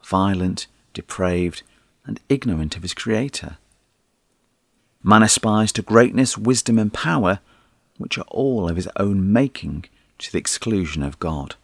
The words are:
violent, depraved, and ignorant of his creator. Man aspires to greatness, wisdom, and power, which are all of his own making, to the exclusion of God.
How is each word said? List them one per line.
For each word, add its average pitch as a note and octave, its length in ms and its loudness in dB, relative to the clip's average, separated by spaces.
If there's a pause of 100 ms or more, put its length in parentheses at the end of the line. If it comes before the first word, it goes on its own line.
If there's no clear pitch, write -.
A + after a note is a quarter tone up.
violent, F#2+ 600 0 (280)
depraved, F2+ 680 -2 (420)
and - 140 -10 (100)
ignorant F2+ 480 -2
of E2 60 -12
his F2 100 -10
creator. A2 640 -4 (1400)
Man G#2+ 220 6
aspires G#2+ 500 2
to A2 100 -4
greatness, A#2+ 540 4
wisdom, A#2 400 2
and G#2+ 160 2
power, A#2 460 0 (600)
which - 200 -8
are E2+ 100 -10
all A#2+ 400 0
of E2+ 60 -2
his F2+ 220 -4
own G2 360 0
making, G2 520 -2 (340)
to - 140 -16
the F2+ 60 0
exclusion D#2+ 680 -2
of C#2 160 -8
God. D2+ 440 -6